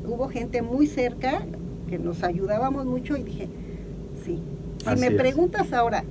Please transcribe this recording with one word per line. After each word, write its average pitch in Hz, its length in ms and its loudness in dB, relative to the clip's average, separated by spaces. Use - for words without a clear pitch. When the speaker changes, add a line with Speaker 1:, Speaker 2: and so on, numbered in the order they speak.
Speaker 1:
hubo 240 220 -2
gente 240 320 -2
muy 254 260 4
cerca 254 540 0
que 175 80 -2
nos 165 260 -2
ayudábamos 214 640 2
mucho 254 320 0
y 233 60 -4
dije, - 240 -6
"Sí". - 160 -4
Si - 40 -2
Speaker 2:
Así 254 140 4
Speaker 1:
me 254 60 6
Speaker 2:
es. 226 60 6
Speaker 1:
preguntas 285 600 4
ahora, 233 380 4